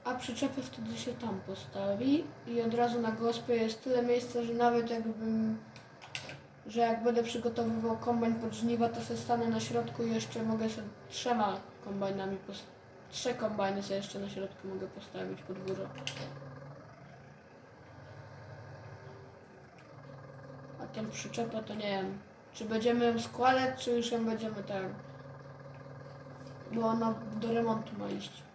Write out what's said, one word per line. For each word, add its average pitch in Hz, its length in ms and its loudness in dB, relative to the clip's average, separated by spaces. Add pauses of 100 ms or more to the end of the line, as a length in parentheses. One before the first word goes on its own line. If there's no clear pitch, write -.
A 247 100 0
przyczepę 254 480 0
wtedy 226 340 -6
się - 160 -2
tam 208 340 -2
postawi 202 760 2 (220)
i 233 160 0
od 226 120 2
razu 240 260 6
na 226 120 2
gospie 233 440 2
jest 220 280 2
tyle 247 180 6
miejsca, 240 400 2
że 233 120 0
nawet 240 360 6
jakbym, 220 680 2 (1080)
że 226 140 0
jak 226 240 6
będę 233 180 6
przygotowywał 226 760 2
kombajn 233 380 4
pod 220 200 -2
żniwa, 233 340 4
to 226 120 -2
se 233 160 -2
stanę 233 320 2
na 226 120 2
środku 233 420 0
i 226 120 2
jeszcze 226 280 0
mogę 220 280 2
sobie 208 180 -6 (200)
trzema 214 480 2 (280)
kombajnami 196 520 0 (120)
pos-, - 180 -10 (440)
trzy - 240 0
kombajny 202 480 2
sobie 196 140 -2
jeszcze 202 220 -4
na 202 100 -4
środku 196 400 -6
mogę 190 180 -4
postawić 190 560 -8
pod 185 160 -8
górze. 190 300 -4 (4000)
A - 40 -6
tą 214 240 -6
przyczepę 226 520 -4
to 208 120 -8
nie 214 160 -2
wiem, 196 280 -2 (340)
czy - 120 -8
będziemy 233 400 4
ją 226 160 6
składać, 254 640 4
czy 240 60 2
już 240 220 4
ją 226 120 2
będziemy 220 380 0
tak, 196 220 -2 (1900)
bo 226 140 2
ona 226 280 4 (220)
do 226 160 0
remontu 226 460 2
ma 202 100 -4
iść. - 340 -6 (120)